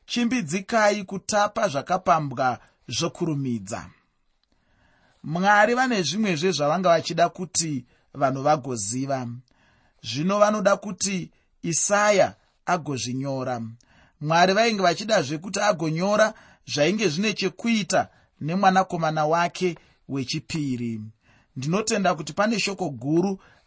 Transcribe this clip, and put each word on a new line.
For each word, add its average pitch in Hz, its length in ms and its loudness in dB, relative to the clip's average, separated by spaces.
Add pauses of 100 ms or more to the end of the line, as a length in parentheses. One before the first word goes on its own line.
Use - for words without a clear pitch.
chimbidzikai 208 960 0
kutapa 208 640 -2
zvakapambwa 135 920 0 (280)
zvokurumidza.'" 127 1040 -4 (1300)
Mwari 208 520 4
vane 247 260 2
zvimwezve 180 500 0
zvavanga 160 380 2
vachida 170 400 4
kuti 156 560 -4 (280)
vanhu 135 280 0
vagoziva. 131 880 -2 (760)
Zvino 156 360 0
vanoda 208 380 4
kuti 196 540 -6 (300)
Isaya 185 720 2 (300)
agozvinyora. 131 960 -4 (600)
Mwari 170 320 4
vainge 220 280 2
vachidazve 175 560 0
kuti 190 220 -8
agonyora 196 760 0 (340)
zvainge 175 420 2
zvine 196 240 -2
chekuita 185 760 -2 (320)
nemwanakomana 170 840 2
wake 165 520 0 (320)
wechipiri. 127 920 -4 (540)
Ndinotenda 185 600 0
kuti 151 180 -10
pane 214 260 0
shoko 185 300 -4
guru 160 520 0 (260)